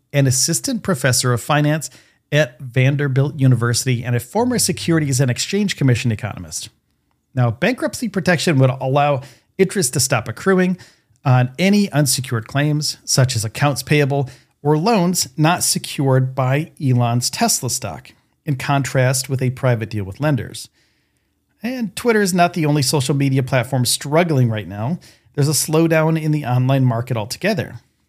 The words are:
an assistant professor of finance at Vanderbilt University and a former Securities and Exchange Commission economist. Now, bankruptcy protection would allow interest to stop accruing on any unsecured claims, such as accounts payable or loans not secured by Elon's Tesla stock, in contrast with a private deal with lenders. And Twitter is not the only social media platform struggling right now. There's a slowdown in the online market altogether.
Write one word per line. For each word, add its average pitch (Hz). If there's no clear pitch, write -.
an 139
assistant 165
professor 135
of 117
finance 151
at 147
Vanderbilt 135
University 120
and 120
a 120
former 240
Securities 151
and 135
Exchange -
Commission 123
economist. 92
Now, 123
bankruptcy 240
protection 175
would 131
allow 135
interest 190
to 147
stop 117
accruing 185
on 127
any 202
unsecured 131
claims, 147
such 127
as 107
accounts 143
payable 139
or 151
loans 180
not 160
secured 131
by 135
Elon's 120
Tesla -
stock, -
in 147
contrast 131
with 131
a 127
private 120
deal 104
with 95
lenders. 131
And 240
Twitter 220
is 185
not 175
the 170
only 147
social 143
media 139
platform 131
struggling 147
right 107
now. 107
There's 143
a 156
slowdown 160
in 156
the 147
online 127
market 120
altogether. 135